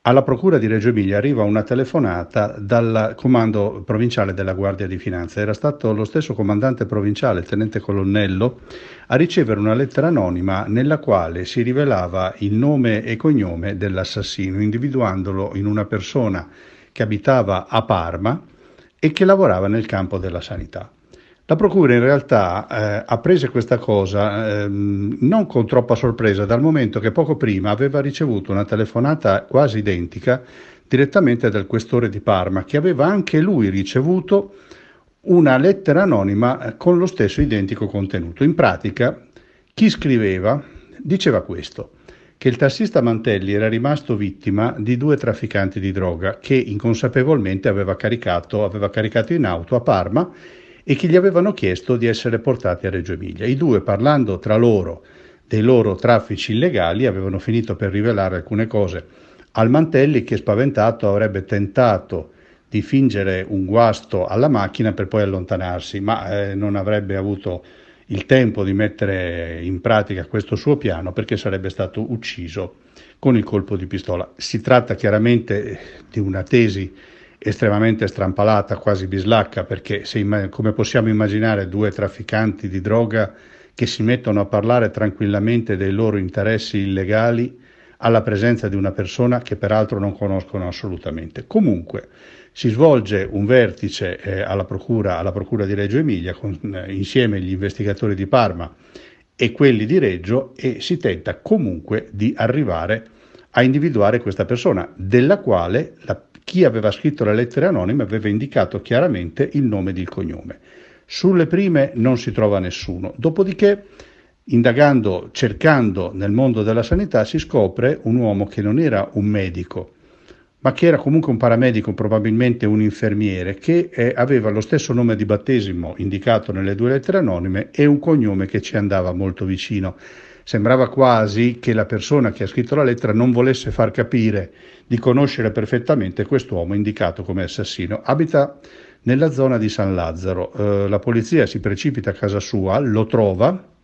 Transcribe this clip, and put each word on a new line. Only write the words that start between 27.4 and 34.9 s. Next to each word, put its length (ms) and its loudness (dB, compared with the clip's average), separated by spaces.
aveva 320 0
ricevuto 500 -2
una 140 0
telefonata 800 0
quasi 340 2
identica 640 -2
direttamente 640 2
dal 180 -2
questore 440 0
di 100 -8
Parma, 440 0
che 120 -4
aveva 300 2
anche 340 0
lui 300 2
ricevuto 840 0